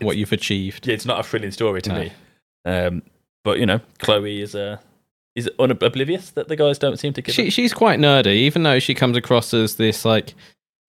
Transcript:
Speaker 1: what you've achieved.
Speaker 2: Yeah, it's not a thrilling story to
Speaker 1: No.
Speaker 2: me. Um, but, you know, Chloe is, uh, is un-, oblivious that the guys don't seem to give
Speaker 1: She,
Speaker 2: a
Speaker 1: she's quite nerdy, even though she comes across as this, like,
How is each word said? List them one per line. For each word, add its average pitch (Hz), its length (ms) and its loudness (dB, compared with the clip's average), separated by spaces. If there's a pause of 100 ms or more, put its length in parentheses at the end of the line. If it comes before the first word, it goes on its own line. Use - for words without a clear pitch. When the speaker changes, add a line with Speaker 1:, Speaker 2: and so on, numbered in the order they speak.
Speaker 1:
what 104 160 -2
you've 104 140 -4
achieved. 98 560 -4
Speaker 2:
Yeah, 113 80 0
it's 107 100 -8
not 117 140 -2
a 113 40 -4
thrilling 104 280 -6
story 98 320 -2
to 101 60 -4
Speaker 1:
No. 87 100 -2
Speaker 2:
me. 82 120 -6 (540)
Um, 90 380 -2 (400)
but, - 160 0
you 113 80 2
know, 107 140 2 (180)
Chloe 104 420 -2
is, 104 140 -10
uh, 101 220 -8 (580)
is 113 120 -6 (120)
un-, 127 100 4
oblivious 131 600 -2
that - 160 -8
the 160 80 -6
guys 147 240 2
don't 139 180 -2
seem 143 160 -6
to - 80 -10
give - 140 -6
Speaker 1:
She, 208 140 0
Speaker 2:
a - 20 -2
Speaker 1:
she's 247 220 0
quite 208 260 4
nerdy, 139 380 6
even 143 260 2
though 135 160 4
she 127 160 0
comes 123 200 2
across 120 380 2
as 110 220 2
this, 110 300 0
like, 110 280 0 (560)